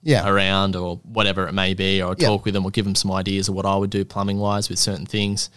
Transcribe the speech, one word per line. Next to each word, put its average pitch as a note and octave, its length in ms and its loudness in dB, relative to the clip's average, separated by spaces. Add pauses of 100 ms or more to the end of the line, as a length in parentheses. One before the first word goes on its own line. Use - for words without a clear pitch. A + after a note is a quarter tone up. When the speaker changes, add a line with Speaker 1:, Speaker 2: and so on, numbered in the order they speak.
Speaker 1:
Yeah. A2+ 240 4
Speaker 2:
around G2 480 2
or F2 260 -6
whatever G2 460 0
it F2+ 60 -6
may F#2+ 200 2
be, F#2+ 260 2
or F#2 160 -2
Speaker 1:
Yeah. E3 120 2
Speaker 2:
talk G#2 160 0
with G2+ 100 -2
them G2 100 0
or G2 60 -2
give G#2 140 -2
them G2 100 0
some F#2+ 160 0
ideas F#2+ 380 -2
of F#2+ 80 -2
what F#2+ 100 -2
I G2 80 2
would G2 160 0
do G2 140 -2
plumbing G2 340 -4
wise G2+ 300 0
with F2+ 100 -4
certain G2 280 -2
things. G#2 500 -2